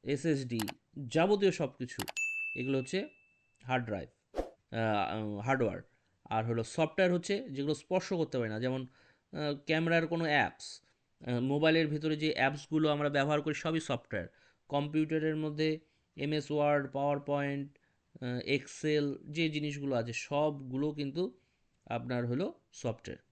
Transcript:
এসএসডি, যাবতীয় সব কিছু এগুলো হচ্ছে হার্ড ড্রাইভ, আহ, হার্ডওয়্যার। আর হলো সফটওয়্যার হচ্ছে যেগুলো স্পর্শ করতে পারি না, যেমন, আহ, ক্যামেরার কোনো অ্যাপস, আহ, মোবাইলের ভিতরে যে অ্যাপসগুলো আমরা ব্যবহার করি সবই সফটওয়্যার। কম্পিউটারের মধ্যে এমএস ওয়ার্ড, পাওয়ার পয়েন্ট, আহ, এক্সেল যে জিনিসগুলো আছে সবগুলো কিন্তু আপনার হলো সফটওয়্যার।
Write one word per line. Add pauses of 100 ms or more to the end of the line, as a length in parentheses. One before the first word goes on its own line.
এসএসডি, (460)
যাবতীয়
সব
কিছু (520)
এগুলো
হচ্ছে (560)
হার্ড
ড্রাইভ, (300)
আহ,
হার্ডওয়্যার। (420)
আর
হলো
সফটওয়্যার
হচ্ছে
যেগুলো
স্পর্শ
করতে
পারি
না,
যেমন,
আহ,
ক্যামেরার
কোনো
অ্যাপস, (400)
আহ,
মোবাইলের
ভিতরে
যে
অ্যাপসগুলো
আমরা
ব্যবহার
করি
সবই
সফটওয়্যার। (400)
কম্পিউটারের
মধ্যে (380)
এমএস
ওয়ার্ড,
পাওয়ার
পয়েন্ট,
আহ, (180)
এক্সেল
যে
জিনিসগুলো
আছে
সবগুলো
কিন্তু (460)
আপনার
হলো (120)
সফটওয়্যার। (140)